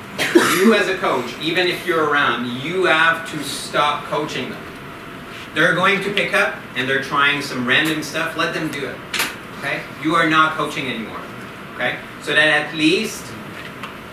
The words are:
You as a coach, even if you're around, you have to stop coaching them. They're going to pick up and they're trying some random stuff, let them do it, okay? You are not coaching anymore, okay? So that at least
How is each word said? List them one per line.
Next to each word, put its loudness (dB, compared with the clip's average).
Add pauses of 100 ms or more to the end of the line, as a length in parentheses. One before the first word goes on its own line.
(560)
You 8
as 4
a 0
coach, 0
even 2
if -2
you're 2
around, 0
you 0
have 4
to -4
stop -2
coaching -4
them. -8 (920)
They're 4
going 4
to -2
pick 0
up 2 (180)
and -2
they're 2
trying 2
some -4
random 2
stuff, -4
let 0
them -2
do -4
it, -8 (640)
okay? -4 (200)
You 2
are 4
not 4
coaching -4
anymore, -6 (560)
okay? -2 (240)
So -2
that 6
at -8
least 2 (880)